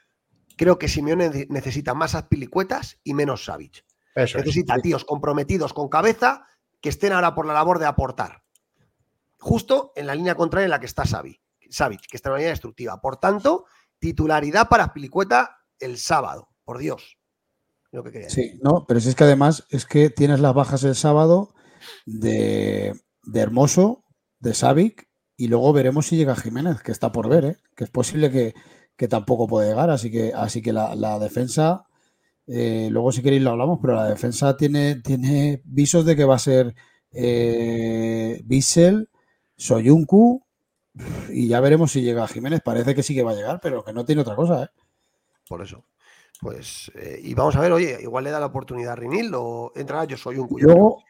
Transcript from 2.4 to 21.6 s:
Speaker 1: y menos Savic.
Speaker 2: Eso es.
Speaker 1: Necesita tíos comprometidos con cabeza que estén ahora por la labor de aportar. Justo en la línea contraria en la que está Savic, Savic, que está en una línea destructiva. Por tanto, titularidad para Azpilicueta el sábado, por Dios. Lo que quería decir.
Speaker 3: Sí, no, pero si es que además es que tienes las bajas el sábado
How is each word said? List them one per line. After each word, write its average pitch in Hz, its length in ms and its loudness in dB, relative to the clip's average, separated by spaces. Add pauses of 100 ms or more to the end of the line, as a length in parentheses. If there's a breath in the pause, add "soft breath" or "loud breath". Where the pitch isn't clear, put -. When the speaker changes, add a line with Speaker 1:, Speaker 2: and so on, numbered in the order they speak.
Speaker 1:
y 147 100 -6
menos 143 320 -4
Savic. - 400 -16 (300)
Speaker 2:
Eso 131 240 -2
es. 139 60 -4
Speaker 1:
Necesita 147 340 0
tíos 156 260 -2
comprometidos 147 680 -4
con 147 160 -8
cabeza 220 580 0 (340 soft breath)
que 151 80 -4
estén 196 240 -2
ahora 175 220 0
por 156 100 -6
la 151 80 -6
labor 165 240 2
de 160 80 -2
aportar. 131 560 -4 (1000)
Justo 262 560 0
en 143 120 -10
la 139 80 -4
línea 175 200 -2
contraria 170 300 0
en 175 60 0
la 143 80 0
que 131 60 -10
está 127 200 -8
Savic, 69 360 -8 (280)
Savic, 120 400 -4
que 127 80 -20
está 139 120 -8
en 135 40 -2
una 135 60 -4
línea 165 120 -2
destructiva. 117 500 -12
Por 135 160 -8
tanto, 208 480 0 (340 soft breath)
titularidad 156 680 0
para 214 160 4
Azpilicueta 196 720 -2 (220)
el 123 180 -10
sábado, 123 520 -4 (140)
por - 140 -12
Dios. 143 400 -10 (760)
Lo 123 120 -12
que 120 80 -18
quería 107 160 -16
decir. 123 260 -4
Speaker 3:
Sí, - 100 -20
no, 151 240 2
pero 117 140 2
si 123 80 0
es 127 60 -2
que - 100 6
además 143 440 4
es 135 160 -6
que 147 240 4
tienes 143 300 2
las 139 140 2
bajas 135 320 0
el 135 100 0
sábado 160 580 2 (520 loud breath)